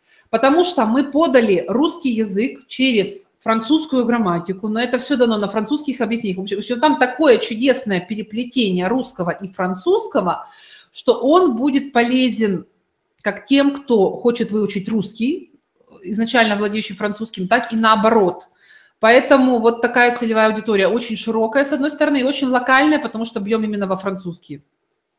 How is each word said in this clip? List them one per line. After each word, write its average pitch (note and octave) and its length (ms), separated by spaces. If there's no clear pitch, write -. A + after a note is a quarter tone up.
Потому C4+ 340
что D#4+ 220
мы C4 260
подали B3 580
русский C4+ 420
язык G#3+ 580
через B3 640
французскую B3+ 640
грамматику, G3 640
но G#3+ 120
это B3 180
все C4 180
дано A#3 220
на G3+ 100
французских A#3 520
объяснениях. G#3+ 380
В G3 200
общем, A#3+ 220
там D4+ 180
такое C4 400
чудесное A3+ 600
переплетение G#3+ 880
русского A#3 440
и F#3+ 180
французского, F#3+ 1000
что - 280
он D4+ 360
будет C4+ 360
полезен A#3 760
как G3+ 240
тем, C#4 280
кто G#3+ 360
хочет A#3+ 420
выучить G3+ 360
русский, A3+ 640
изначально A3 540
владеющий G#3 380
французским, G#3 540
так A#3 240
и A3+ 40
наоборот. A3 720
Поэтому B3+ 600
вот A3+ 220
такая A#3+ 340
целевая A3 360
аудитория G#3 380
очень A3 280
широкая, A3+ 480
с C#4+ 80
одной D4 180
стороны, D4 300
и B3 40
очень C4+ 240
локальная, C4 500
потому A3+ 260
что A#3 160
бьем A3 240
именно G#3 220
во F#3 100
французский. F#3 680